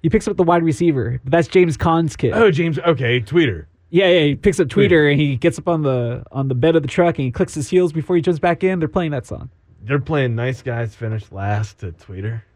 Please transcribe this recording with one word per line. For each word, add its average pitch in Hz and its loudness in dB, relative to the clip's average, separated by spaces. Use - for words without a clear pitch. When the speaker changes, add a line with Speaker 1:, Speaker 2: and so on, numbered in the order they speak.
Speaker 1:
He 156 2
picks 220 0
up 202 -4
the 185 2
wide 170 4
receiver. 143 0
But 135 -6
that's 165 2
James 175 2
Caan's 165 0
kid. - -2
Speaker 2:
Oh, 214 6
James. 160 0
Okay, 123 0
Tweeter. 113 0
Speaker 1:
Yeah, 185 2
yeah. 175 4
He 143 2
picks 185 0
up 160 4
Speaker 2:
Tweeter. 202 4
Speaker 1:
Tweeter 151 6
and 143 2
he 143 0
gets 165 0
up - -8
on 170 0
the, 123 -2
on 135 -4
the 131 -2
bed 160 2
of 156 2
the 135 -6
truck 170 0
and 143 -2
he 123 -2
clicks - -4
his 151 -8
heels 180 2
before 160 -2
he 170 2
jumps 165 0
back 170 0
in. 190 -2
They're 151 -2
playing 165 -2
that 127 -6
song. - -12
Speaker 2:
They're 127 -4
playing 139 -2
"Nice 120 -4
Guys 117 -6
Finish 110 -8
Last" 104 -6
to 90 -12
Tweeter? 101 -10